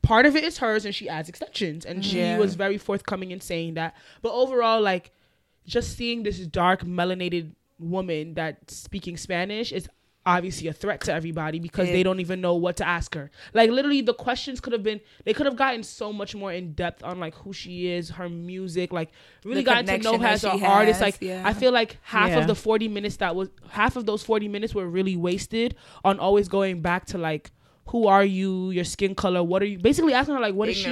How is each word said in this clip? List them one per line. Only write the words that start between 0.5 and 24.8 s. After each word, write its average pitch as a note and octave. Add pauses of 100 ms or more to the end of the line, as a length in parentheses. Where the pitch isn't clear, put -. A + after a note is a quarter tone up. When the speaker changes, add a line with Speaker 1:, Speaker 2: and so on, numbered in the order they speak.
Speaker 1:
hers G#3+
and G3+
she -
adds D#3+
extensions. E3+
And F3+
she G3
Speaker 2:
Yeah. -
Speaker 1:
was G3+
very G3
forthcoming G3
in F#3
saying E3
that. D#3+ (280)
But A3+
overall, A#3+
like, F#3+ (560)
just A#3
seeing A#3
this G3+
dark, F3+
melanated F3 (260)
woman E3
that's D#3+
speaking F3+
Spanish G3
is - (360)
obviously F3+
a D#3
threat -
to -
everybody D#3+
because F3
Speaker 2:
It F3
Speaker 1:
they F#3
don't F#3
even F#3
know F3
what F3
to G3+
ask E3+
her. C#3+ (260)
Like, A3+
literally, C#4
the A#3
questions B3+
could A#3+
have A3
been, G#3+ (240)
they G#3+
could C#4+
have C4
gotten B3+
so G#3+
much G#3
more G3
in F3
depth E3+
on, F3+
like, E3+
who -
she F3+
is, F3
her F3+
music, F3+
like, E3 (340)
really A#3
Speaker 2:
The -
Speaker 1:
gotten A#3+
to F#3+
know A3
her A3+
Speaker 2:
connection A#3 (100)
Speaker 1:
as G#3+
Speaker 2:
that G3+
Speaker 1:
an G3
Speaker 2:
she G3+
Speaker 1:
artist. G3+
Speaker 2:
has, G#3
Speaker 1:
Like, -
Speaker 2:
yeah. F#3
Speaker 1:
I G3+
feel B3
like A3+
half G#3+
Speaker 3:
Yeah. D#3+
Speaker 1:
of D#3
the G#3
forty A3
minutes G#3
that F3
was, F#3 (220)
half A3
of A#3
those G#3+
forty G#3+
minutes G#3
were F#3